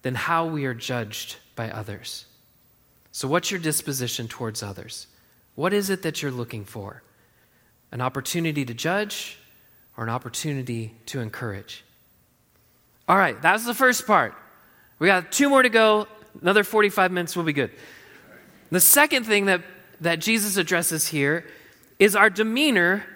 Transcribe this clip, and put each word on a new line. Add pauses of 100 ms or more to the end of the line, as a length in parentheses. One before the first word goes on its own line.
than
how
we
are
judged (180)
by
others. (840)
So
what's
your
disposition
towards
others? (480)
What
is
it
that
you're
looking
for? (880)
An
opportunity
to
judge (580)
or
an
opportunity (120)
to
encourage? (1200)
All
right,
that's
the
first
part. (640)
We
got
two
more
to
go. (340)
Another
forty-five
minutes
will
be
good. (1000)
The
second
thing
that, (380)
that
Jesus
addresses
here (540)
is
our
demeanor